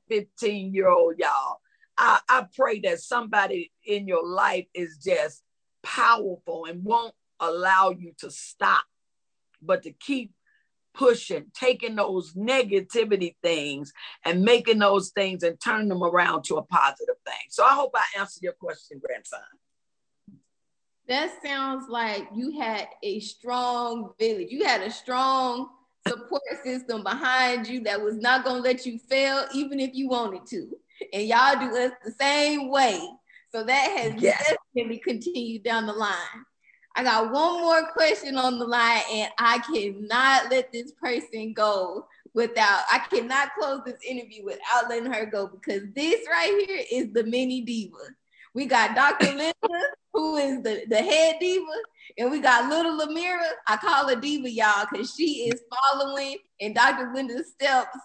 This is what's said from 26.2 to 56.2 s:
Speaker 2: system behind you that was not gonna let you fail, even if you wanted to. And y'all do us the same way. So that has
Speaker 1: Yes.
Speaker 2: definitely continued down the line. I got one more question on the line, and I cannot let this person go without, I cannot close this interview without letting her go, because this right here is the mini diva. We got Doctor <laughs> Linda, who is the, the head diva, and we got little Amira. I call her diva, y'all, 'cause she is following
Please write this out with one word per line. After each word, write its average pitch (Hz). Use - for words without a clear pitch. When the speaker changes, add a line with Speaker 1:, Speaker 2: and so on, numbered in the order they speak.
Speaker 2:
system 254
behind 247
you 254
that 208
was 214
not 254
gonna 254
let 254
you 233
fail, 269
even 277
if 254
you 262
wanted 226
to. -
And 208
y'all 254
do 247
us 247
the 226
same 285
way. 247
So 226
that 277
has 220
Speaker 1:
Yes. 605
Speaker 2:
definitely 233
continued 233
down 226
the 214
line. 208
I 247
got 226
one 339
more 330
question 311
on 254
the 240
line, 233
and 214
I 233
cannot 233
let 254
this 240
person 220
go 202
without, 226
I 247
cannot 262
close 277
this 240
interview 220
without 233
letting 233
her 220
go, 202
because 196
this 320
right 339
here 381
is 233
the 226
mini 254
diva. 226
We 262
got 226
Doctor -
<laughs> 277
Linda, 339
who 311
is 269
the, 214
the 220
head 320
diva, 359
and 247
we 294
got 247
little 320
Amira. 339
I 220
call 285
her 262
diva, 269
y'all, 214
'cause 208
she 240
is 247
following 277